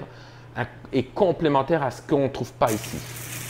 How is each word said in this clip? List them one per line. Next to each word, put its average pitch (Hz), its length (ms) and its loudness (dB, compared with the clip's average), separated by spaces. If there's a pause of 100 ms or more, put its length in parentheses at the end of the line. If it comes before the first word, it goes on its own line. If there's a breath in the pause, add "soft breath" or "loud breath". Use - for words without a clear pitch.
(580 loud breath)
un, 123 80 -2 (260)
et 131 120 2
complémentaire 151 800 2
à 123 80 0
ce - 100 -12
qu'on 143 220 2
ne 131 60 2
trouve - 240 -6
pas 127 180 2
ici. - 260 -4 (520)